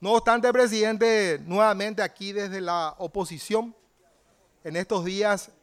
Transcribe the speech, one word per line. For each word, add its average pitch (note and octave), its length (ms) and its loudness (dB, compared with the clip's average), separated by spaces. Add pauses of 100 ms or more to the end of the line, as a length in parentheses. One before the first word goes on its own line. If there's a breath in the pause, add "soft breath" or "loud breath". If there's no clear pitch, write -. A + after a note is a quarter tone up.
No G3 120 0
obstante, A#3 380 4
presidente, A3 920 2
nuevamente G3+ 560 0
aquí G3 300 -6
desde G3 300 -6
la F3 360 -2
oposición, G3 760 -4 (880)
en D#3 120 -8
estos F3+ 300 -2
días G3 460 -2 (120)